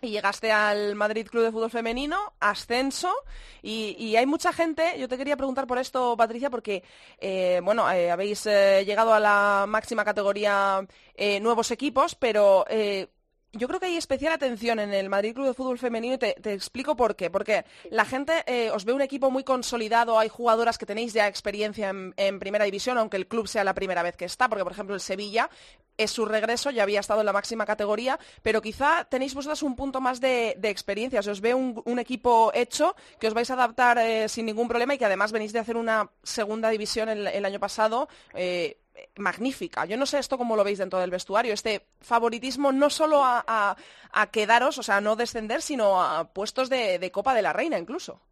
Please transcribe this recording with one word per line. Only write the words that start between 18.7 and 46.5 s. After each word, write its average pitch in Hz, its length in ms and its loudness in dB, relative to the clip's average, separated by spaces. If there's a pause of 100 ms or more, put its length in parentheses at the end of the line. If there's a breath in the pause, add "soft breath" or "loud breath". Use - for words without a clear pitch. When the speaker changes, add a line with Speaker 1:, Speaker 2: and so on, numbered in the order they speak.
Speaker 1:
os 196 140 -4
ve 226 80 -2
un 277 100 0
equipo 269 300 0
muy 269 100 -2
consolidado, 233 800 2
hay 220 80 2
jugadoras 226 500 2
que - 80 -8
tenéis 220 280 -6
ya 214 120 4
experiencia 208 640 -4
en, 190 280 -8
en 196 220 0
primera 208 260 0
división, 202 320 -2
aunque 220 200 0
el 190 100 -4
club 220 220 -4
sea 208 160 0
la 190 100 2
primera 180 300 -2
vez 175 120 -4
que 180 80 -8
está, 247 240 0
porque, 208 140 0
por 175 100 -4
ejemplo, 196 220 -8
el 185 60 -6
Sevilla 208 500 -2 (460 loud breath)
es 214 160 0
su 220 140 0
regreso, 220 440 0
ya 226 140 2
había 208 160 2
estado 214 220 0
en 214 40 2
la 202 60 2
máxima 208 340 -2
categoría, 214 540 -2 (200 loud breath)
pero 214 220 0
quizá 277 480 0
tenéis 262 240 -2
vosotras 285 300 -6
un 262 100 -2
punto 262 260 -6
más 254 200 -2
de, 247 360 0
de 208 140 -2
experiencia, 214 500 -4
se 202 120 -4
os 196 80 -8
ve 226 120 2
un, 254 320 -2
un 240 140 -2
equipo 233 560 4
hecho, 294 400 0 (240 loud breath)
que - 80 -2
os 220 80 0
vais 233 160 0
a 262 40 -2
adaptar, 247 440 4
eh, 220 300 2
sin 226 180 -4
ningún 226 220 -2
problema 240 260 0
y 277 40 -6
que 233 80 2
además 202 260 2
venís 214 200 -4
de 233 60 -2
hacer 226 180 -4
una 220 320 0 (140)
segunda 220 480 -2
división 220 380 -2
el, 208 180 -4
el 202 180 -2
año 196 140 -4
pasado, 220 500 0 (240 loud breath)
eh, 180 440 -4 (400)
magnífica. 196 680 -4
Yo 202 100 -4
no 269 100 -2
sé 294 120 -2
esto 262 200 -4
cómo 233 180 0
lo 208 80 4
veis 202 140 -2
dentro 185 200 -4
del 180 120 -2
vestuario, 190 440 -2
este 208 320 -4 (140)
favoritismo 240 720 0
no 277 180 4
solo 302 340 4
a, 240 220 2
a, 202 300 0 (360 loud breath)
a 208 180 0
quedaros, 240 480 2
o 240 40 -8
sea, 202 180 2
no 214 160 0
descender, 233 460 -4
sino 202 400 2
a 160 300 0
puestos 247 360 -4